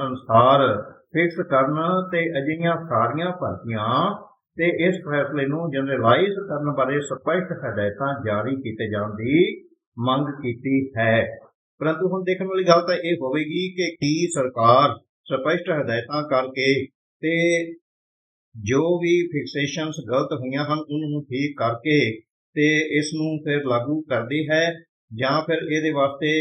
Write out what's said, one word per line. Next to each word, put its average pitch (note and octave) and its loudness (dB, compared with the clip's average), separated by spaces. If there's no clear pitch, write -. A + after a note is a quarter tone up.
ਅਨੁਸਾਰ B2+ 4
ਫਿਕਸ E3 0
ਕਰਨ C#3+ 2
ਤੇ E3+ 0
ਅਜਿਹੀਆਂ E3 -2
ਸਾਰੀਆਂ C#3 0
ਭਰਤੀਆਂ G#2+ -4
ਤੇ E3+ 2
ਇਸ F#3 2
ਫੈਸਲੇ D3 -2
ਨੂੰ D#3+ -2
ਜਨਰਲਾਈਜ਼ C3+ 2
ਕਰਨ D3 -2
ਬਾਰੇ C3+ 0
ਸਪਸ਼ਟ E3+ -2
ਹਦਾਇਤਾਂ G#2+ -2
ਜਾਰੀ G#2+ -2
ਕੀਤੇ A2 -6
ਜਾਣ G#2 -4
ਦੀ C3+ 4
ਮੰਗ C3+ 0
ਕੀਤੀ C3 -2
ਹੈ। A2+ 4
ਪਰੰਤੂ D#3+ 0
ਹੁਣ F#3+ -4
ਦੇਖਣ F#3 -2
ਵਾਲੀ F#3+ 0
ਗੱਲ F3 6
ਤਾਂ F3+ 2
ਇਹ E3+ -2
ਹੋਵੇਗੀ D#3 -2
ਕਿ E3+ -2
ਕੀ D#3 0
ਸਰਕਾਰ B2+ 4
ਸਪਸ਼ਟ D#3 -2
ਹਦਾਇਤਾਂ C3 -2
ਕਰਕੇ C3 2
ਤੇ E3 0
ਜੋ A#2 0
ਵੀ E3+ 2
ਫਿਕਸੇਸ਼ਨਸ D3 -4
ਗਲਤ C#3 0
ਹੋਈਆਂ C3+ -4
ਹਨ D3+ 0
ਉਹਨਾਂ D3+ -6
ਨੂੰ D3 -4
ਠੀਕ C#3 -4
ਕਰਕੇ A#2+ 2
ਤੇ D3+ 4
ਇਸ D3+ 0
ਨੂੰ D#3 -2
ਫਿਰ D3 0
ਲਾਗੂ B2+ 0
ਕਰਦੀ C3 -2
ਹੈ D#3+ 2
ਜਾਂ C3 0
ਫਿਰ D#3 -2
ਇਹਦੇ D#3 0
ਵਾਸਤੇ C#3 0